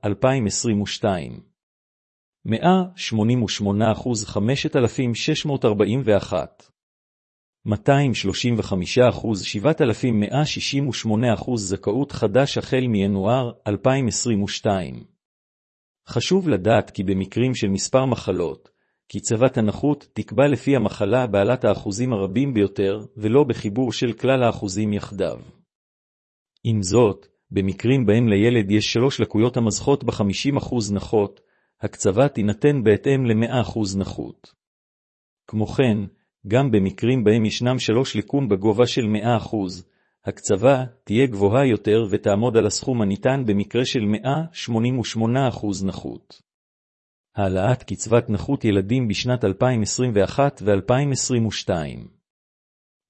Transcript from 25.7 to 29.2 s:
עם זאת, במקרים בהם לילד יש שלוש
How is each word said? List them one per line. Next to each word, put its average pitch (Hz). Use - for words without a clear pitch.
עם 110
זאת, 101
במקרים 101
בהם 113
לילד 107
יש 104
שלוש 120